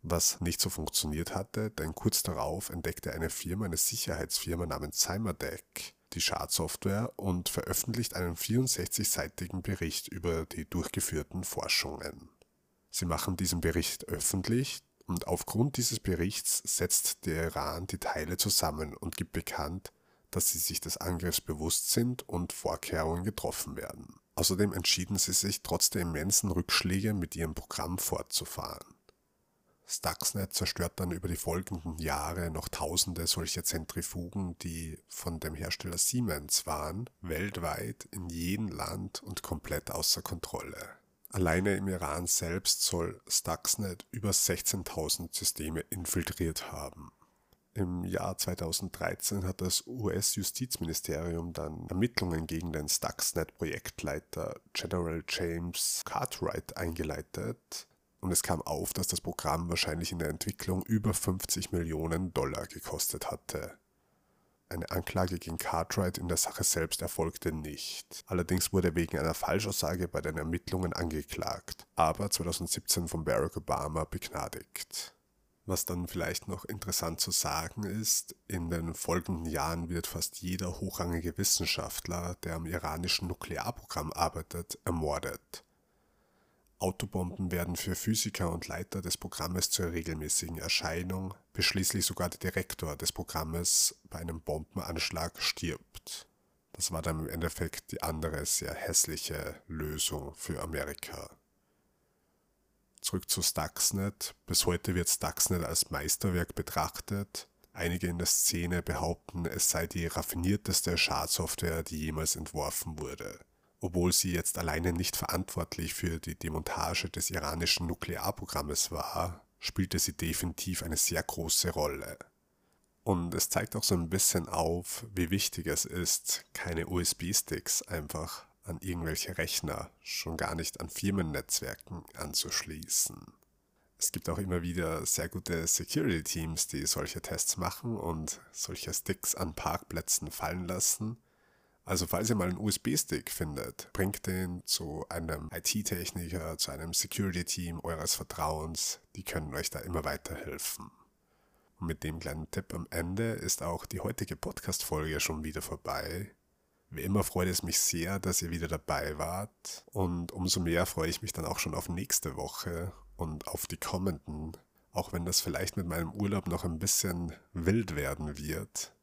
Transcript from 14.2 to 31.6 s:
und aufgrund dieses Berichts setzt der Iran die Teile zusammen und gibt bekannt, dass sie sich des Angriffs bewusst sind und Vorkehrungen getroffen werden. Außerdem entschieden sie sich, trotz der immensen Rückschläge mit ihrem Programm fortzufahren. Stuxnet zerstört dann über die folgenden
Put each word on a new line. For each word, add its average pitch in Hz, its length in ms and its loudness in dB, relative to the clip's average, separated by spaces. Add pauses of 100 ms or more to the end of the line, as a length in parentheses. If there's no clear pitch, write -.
und 87 220 0
aufgrund - 500 2
dieses 117 240 0
Berichts - 640 2
setzt - 600 2
der 82 200 2
Iran 85 420 -2
die - 100 -4
Teile - 380 -2
zusammen - 600 2
und - 180 -6
gibt - 160 -4
bekannt, 82 640 -4 (380)
dass - 180 4
sie 85 100 0
sich - 220 0
des - 160 -4
Angriffs 87 420 0
bewusst - 520 0
sind 123 360 2
und 87 240 -2
Vorkehrungen 82 720 0
getroffen - 540 -2
werden. - 420 -10 (160)
Außerdem 95 380 4
entschieden 92 440 2
sie - 140 4
sich, - 320 2
trotz - 280 4
der - 100 2
immensen 85 500 4
Rückschläge 95 640 4
mit 87 240 -2
ihrem 80 180 0
Programm - 440 -4
fortzufahren. - 960 -2 (920)
Stuxnet - 680 -2
zerstört 87 420 0
dann 90 160 -2
über 87 160 -2
die 85 80 0
folgenden 82 600 -2